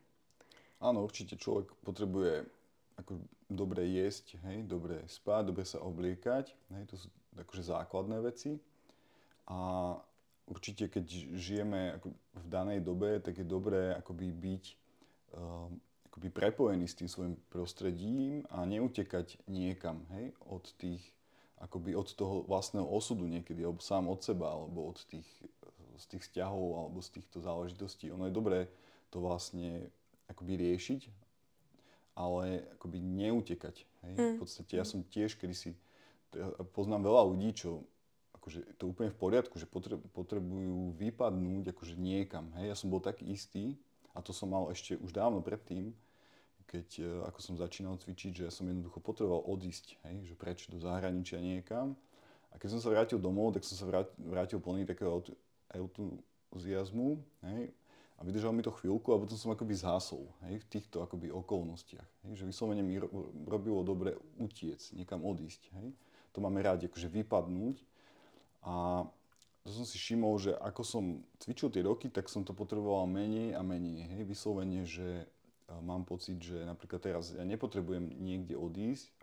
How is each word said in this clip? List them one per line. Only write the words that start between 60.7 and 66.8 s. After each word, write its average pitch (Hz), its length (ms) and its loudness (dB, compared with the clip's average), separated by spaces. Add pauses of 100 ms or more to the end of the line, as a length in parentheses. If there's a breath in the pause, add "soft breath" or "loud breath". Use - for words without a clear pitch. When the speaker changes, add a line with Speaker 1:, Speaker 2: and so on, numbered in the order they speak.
Speaker 1:
akoby 82 300 -6
okolnostiach, 90 960 -4
hej, 107 80 -8
že 95 80 -6
vyslovene 104 380 0
mi 92 160 2
ro-, 92 320 -4 (160)
robilo 101 340 2
dobre 92 320 2 (240)
utiec, 82 440 -4 (120)
niekam 90 320 -4
odísť, 87 540 -4
hej. 127 160 -10 (420 soft breath)
To 101 60 0
máme 98 180 4
rádi, 92 240 6